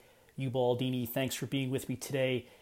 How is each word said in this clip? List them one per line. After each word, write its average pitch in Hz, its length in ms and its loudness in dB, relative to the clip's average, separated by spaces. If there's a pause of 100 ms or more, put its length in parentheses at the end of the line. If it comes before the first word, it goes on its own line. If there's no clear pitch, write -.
(380)
Ubaldini. 123 720 2
Thanks 131 260 -2
for 135 120 -4
being 131 240 0
with 131 180 -2
me 127 80 -2
today. 131 520 0 (140)